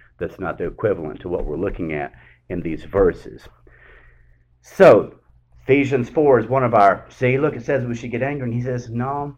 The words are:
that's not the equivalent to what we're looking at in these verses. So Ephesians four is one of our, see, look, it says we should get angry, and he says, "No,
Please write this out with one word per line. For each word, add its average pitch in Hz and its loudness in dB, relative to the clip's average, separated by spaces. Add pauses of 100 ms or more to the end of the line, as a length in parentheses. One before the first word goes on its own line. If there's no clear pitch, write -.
(180)
that's 85 -10
not 87 -8
the 90 -6
equivalent 85 -4
to 90 -10
what 85 -4
we're 76 -6
looking 87 -6
at 73 -8 (380)
in 90 -8
these 80 -8
verses. - -2 (1120)
So 127 6 (480)
Ephesians 131 0
four 143 4
is 110 -2
one 131 0
of 117 0
our, 98 4
see, 131 0
look, 139 -2
it 120 -12
says 135 -2
we 120 -6
should 117 -12
get 117 -4
angry, 139 -6
and 117 -6
he 123 -4
says, 120 -6
"No, 139 -6